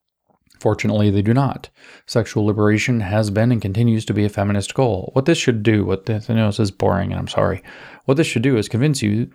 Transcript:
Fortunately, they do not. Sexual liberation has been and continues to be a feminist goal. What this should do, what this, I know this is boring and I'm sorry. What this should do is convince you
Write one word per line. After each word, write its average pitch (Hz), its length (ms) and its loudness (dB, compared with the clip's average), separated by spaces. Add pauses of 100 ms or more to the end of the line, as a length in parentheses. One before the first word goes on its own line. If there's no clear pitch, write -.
(600)
Fortunately, 107 480 0
they 101 140 2
do 110 100 2
not. 135 380 -2 (360)
Sexual 110 380 -2
liberation 107 560 2
has 104 300 0
been 107 200 2
and 113 120 0
continues 110 420 0
to - 80 -4
be 104 140 0
a - 20 0
feminist 101 460 -2
goal. 110 400 -2
What 135 100 0
this 165 140 2
should 113 240 0
do, 107 220 4
what 95 200 -2
this, 107 240 -4
I 120 60 -2
know 110 140 2
this 101 120 -2
is 104 100 0
boring 95 420 0
and 90 60 -4
I'm 90 100 -6
sorry. 98 340 -2 (420)
What 131 140 2
this 160 80 2
should - 160 -2
do 131 160 2
is 101 100 -2
convince 135 340 0
you 107 320 0